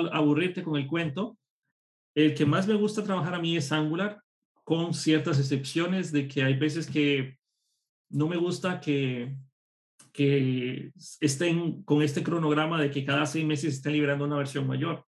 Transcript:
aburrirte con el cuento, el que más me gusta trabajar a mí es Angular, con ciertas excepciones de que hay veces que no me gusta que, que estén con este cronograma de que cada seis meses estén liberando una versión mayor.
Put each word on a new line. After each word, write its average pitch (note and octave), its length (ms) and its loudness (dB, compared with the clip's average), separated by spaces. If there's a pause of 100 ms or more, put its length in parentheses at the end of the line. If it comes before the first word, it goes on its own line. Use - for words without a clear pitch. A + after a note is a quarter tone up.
(120)
aburrirte D#3+ 500 2
con D#3+ 140 -2
el C3+ 100 -2
cuento, D3+ 520 -4 (760)
el D3+ 200 4
que D3+ 100 0
más F3 240 2
me A3 60 4
gusta G#3 280 0
trabajar F3+ 320 -2
a F3 60 -4
mí E3+ 160 0
es C#3 160 -2
Angular, E3 480 -2 (420)
con E3 300 0
ciertas D#3 480 2
excepciones D#3+ 720 -2
de C#3 160 0
que C3+ 140 -2
hay C3+ 160 2
veces D3+ 280 -2
que C#3 520 0 (720)
no D3 180 0
me F3 80 -2
gusta F3 420 -2
que, C3 560 -2 (760)
que C3 800 0 (260)
estén E3+ 640 0
con D3+ 200 4
este C#3 200 0
cronograma D#3 580 0
de C#3+ 100 2
que C#3 160 -4
cada C#3+ 180 0
seis D#3 220 -2
meses D3 280 0
estén D3+ 200 -2
liberando C#3+ 320 0
una D3 100 -2
versión C#3 300 -2
mayor. C#3 460 -4